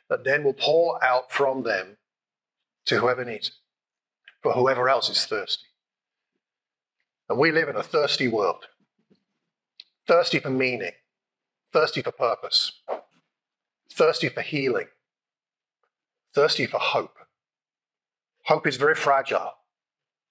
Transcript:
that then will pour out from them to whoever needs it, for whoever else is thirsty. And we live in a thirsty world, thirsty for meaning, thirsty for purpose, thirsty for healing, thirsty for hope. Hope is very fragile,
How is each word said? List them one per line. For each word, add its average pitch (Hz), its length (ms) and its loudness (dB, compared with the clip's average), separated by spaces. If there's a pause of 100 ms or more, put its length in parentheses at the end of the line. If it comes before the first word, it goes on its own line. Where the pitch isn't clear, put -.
that - 160 -4
then 143 200 0
will 139 80 2
pour 165 520 2
out 127 280 0
from 135 320 0
them 98 320 -4 (880)
to 117 160 0
whoever 123 240 0
needs 117 240 -8
it, - 60 -18 (880)
for 123 100 2
whoever 127 360 4
else 131 220 2
is - 160 0
thirsty. - 400 -6 (1600)
And 113 100 -2
we 160 120 4
live 156 180 0
in 120 80 -8
a 104 60 -4
thirsty 143 460 0
world, 101 380 -2 (1400)
thirsty 170 320 4
for 135 120 -6
meaning, 127 420 -2 (800)
thirsty 151 300 0
for - 100 -6
purpose, - 680 -2 (1080)
thirsty 160 380 2
for 123 140 -6
healing, 131 440 -2 (1500)
thirsty 143 340 2
for - 120 -2
hope. - 380 -4 (1300)
Hope 151 240 0
is 131 80 -2
very 143 180 2
fragile, 135 600 -2 (760)